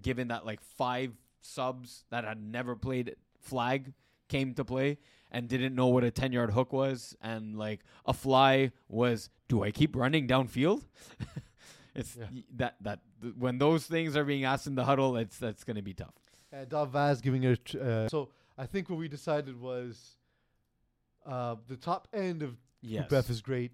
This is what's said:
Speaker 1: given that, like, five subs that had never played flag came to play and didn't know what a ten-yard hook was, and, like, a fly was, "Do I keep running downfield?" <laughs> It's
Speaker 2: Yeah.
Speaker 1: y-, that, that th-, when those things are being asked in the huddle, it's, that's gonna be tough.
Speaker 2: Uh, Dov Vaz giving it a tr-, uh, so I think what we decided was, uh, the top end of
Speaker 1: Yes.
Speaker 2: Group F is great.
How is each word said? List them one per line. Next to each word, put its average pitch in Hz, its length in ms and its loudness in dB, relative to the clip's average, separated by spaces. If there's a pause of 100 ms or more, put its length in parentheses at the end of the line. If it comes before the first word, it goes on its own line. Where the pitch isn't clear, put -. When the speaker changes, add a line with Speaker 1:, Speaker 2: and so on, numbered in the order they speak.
Speaker 1:
given 123 260 -2
that, 117 160 -4
like, 107 160 -8
five 123 520 -4 (300)
subs 127 680 -8
that 117 140 -4
had 110 180 -8
never 120 320 -4
played 123 400 -2 (260)
flag 131 520 -2 (360)
came 135 260 0
to 139 100 -2
play 131 340 0 (320)
and 120 180 -6
didn't 131 280 0
know 127 120 6
what 123 140 6
a 120 80 4
ten-yard 123 420 0
hook 127 200 2
was, 135 500 -2
and, 110 340 -6
like, 107 240 -6 (260)
a 131 60 2
fly 135 600 6 (160)
was, 117 420 0 (180)
"Do 113 140 4
I 104 80 0
keep - 240 4
running 131 320 2
downfield?" 131 580 2 (360)
<laughs> - 720 -16
It's - 220 -8
Speaker 2:
Yeah. 117 160 -10
Speaker 1:
y-, 127 120 -14 (120)
that, 120 260 -4
that 104 180 -8 (220)
th-, 117 160 -10
when 123 200 0
those 151 280 4
things 160 300 0
are 147 80 2
being 139 200 0
asked 131 220 0
in 143 80 -4
the 127 100 0
huddle, 135 320 4
it's, 113 220 -4
that's 110 260 -6
gonna 107 180 -6
be 95 120 -8
tough. - 200 -14 (380)
Speaker 2:
Uh, 135 120 -12
Dov 147 260 -2
Vaz 143 300 4
giving 131 240 2
it 127 80 8
a 117 40 6
tr-, - 240 -6
uh, 113 280 2
so 147 220 -4 (280)
I - 80 -8
think 190 240 -4
what 170 80 -2
we 165 100 -4
decided 143 520 -4
was, 123 560 -8 (1120)
uh, 123 300 -6 (120)
the 131 80 -10
top 175 360 -4
end 185 300 -2
of 123 140 -8 (260)
Speaker 1:
Yes. 113 260 -6
Speaker 2:
Group 135 160 4
F - 60 -6
is 113 100 -4
great. 123 340 -4